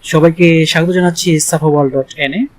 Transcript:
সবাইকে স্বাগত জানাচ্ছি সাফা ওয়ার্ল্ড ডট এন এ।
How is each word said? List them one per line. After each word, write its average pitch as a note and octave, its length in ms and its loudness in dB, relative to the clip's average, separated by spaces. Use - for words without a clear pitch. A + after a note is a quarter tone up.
সবাইকে E3 640 2
স্বাগত E3+ 240 -2
জানাচ্ছি F3 500 0
সাফা D#3 260 -2
ওয়ার্ল্ড C#3+ 300 0
ডট C3+ 200 -4
এন C#3 180 -6
এ। A#3 120 -2